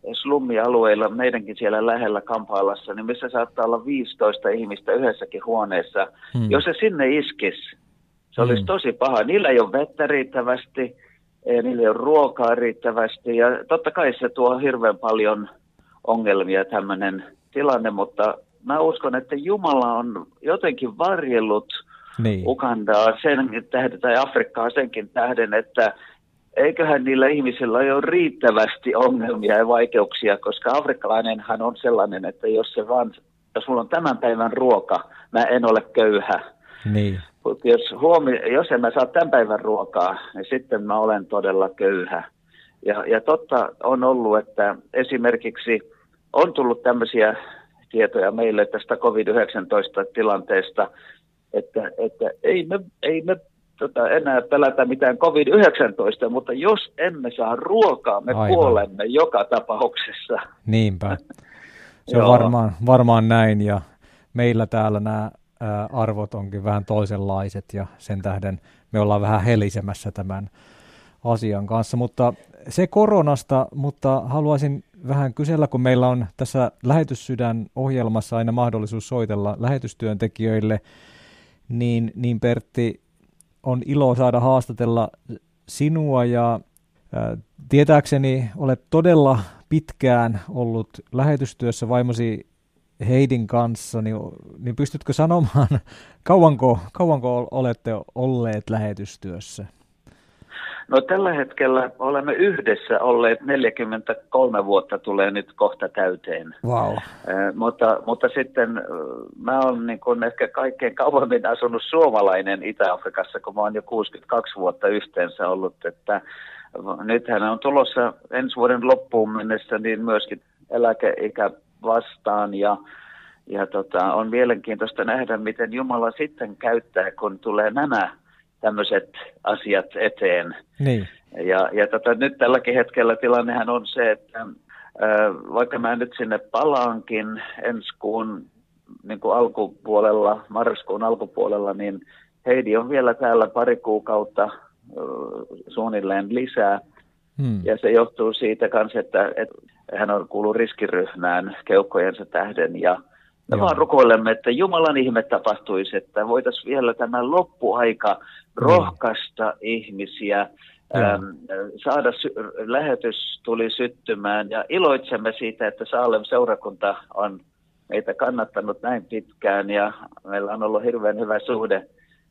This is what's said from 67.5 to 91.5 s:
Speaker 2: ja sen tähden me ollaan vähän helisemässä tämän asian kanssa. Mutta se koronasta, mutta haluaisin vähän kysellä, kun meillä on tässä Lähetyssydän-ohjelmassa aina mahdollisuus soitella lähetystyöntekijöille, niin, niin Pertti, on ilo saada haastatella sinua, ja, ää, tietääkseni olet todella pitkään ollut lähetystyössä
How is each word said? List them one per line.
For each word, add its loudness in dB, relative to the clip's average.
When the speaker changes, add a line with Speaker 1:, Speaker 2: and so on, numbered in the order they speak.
Speaker 2:
ja -6
sen -8
tähden -4
me 0
ollaan 2
vähän 0
helisemässä 0
tämän -8
asian -2
kanssa. -2
Mutta 0
se 0
koronasta, 2
mutta 0
haluaisin 0
vähän 0
kysellä, 2
kun -2
meillä 4
on 0
tässä 0
Lähetyssydän-ohjelmassa -2
aina 0
mahdollisuus -2
soitella -2
lähetystyöntekijöille, -2
niin, 0
niin -2
Pertti, -2
on 0
ilo 2
saada 4
haastatella 2
sinua, 2
ja, 2
ää, -4
tietääkseni 4
olet -2
todella 6
pitkään 2
ollut -4
lähetystyössä 0